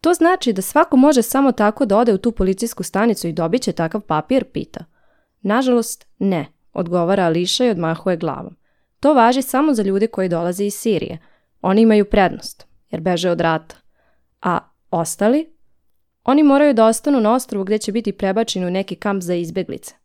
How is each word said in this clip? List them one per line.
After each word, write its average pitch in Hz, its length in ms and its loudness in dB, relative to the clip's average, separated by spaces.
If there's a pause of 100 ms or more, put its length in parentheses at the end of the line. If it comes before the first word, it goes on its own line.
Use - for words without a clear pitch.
„To 339 120 2
znači 330 400 0
da 190 80 -4
svako - 360 0
može 269 240 6
samo 269 300 0
tako - 340 0
da 202 120 2
ode 233 160 2
u 190 40 0
tu 233 140 -2
policijsku 190 520 -4
stanicu 196 440 -2
i 165 60 -6
dobit 170 280 -2
će 185 100 -4
takav 170 300 -4
papir?” - 420 -2
pita. - 420 -12 (560)
„Nažalost, 240 680 -2 (120)
ne”, 180 260 -2 (280)
odgovara 175 520 0
Ališa 180 400 -2
i 247 40 2
odmahuje 170 480 -2
glavom. 165 380 -8 (440)
„To 302 140 2
važi 254 280 4
samo 277 320 0
za 220 100 0
ljude 196 240 0
koji 190 220 -4
dolaze 175 360 -2
iz 202 80 -4
Sirije. - 440 -4 (440)
Oni 196 200 2
imaju 208 240 6
prednost, - 600 -2 (220)
jer 170 120 -8
beže 175 280 -2
od 170 120 0
rata. 160 340 -2 (680)
A 175 180 -2 (320)
ostali? 214 600 0 (720)
Oni 285 200 4
moraju 285 300 4
da 220 120 4
ostanu 240 360 2
na 214 120 2
ostrvu 220 300 -4
gde 208 140 -2
će 214 140 -6
biti 220 200 -4
prebačeni 190 540 -4
u 175 60 -4
neki 190 240 -6
kamp 196 260 -4
za 175 140 -4
izbeglice.” 175 680 -8